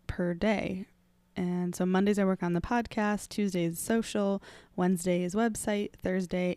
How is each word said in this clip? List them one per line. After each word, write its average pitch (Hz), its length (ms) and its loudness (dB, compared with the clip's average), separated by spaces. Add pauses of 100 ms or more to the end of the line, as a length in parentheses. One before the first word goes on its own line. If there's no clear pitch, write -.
per 175 300 -2
day. 196 500 0 (500)
And 180 400 -2
so 185 80 -2
Mondays 190 360 4
I 196 60 4
work 190 180 2
on 175 100 0
the 175 80 2
podcast, 220 680 -2
Tuesday 185 340 0
is 170 160 -2
social, 208 640 0 (320)
Wednesday 180 480 2
is 175 100 -4
website, 208 600 -2
Thursday 180 600 -2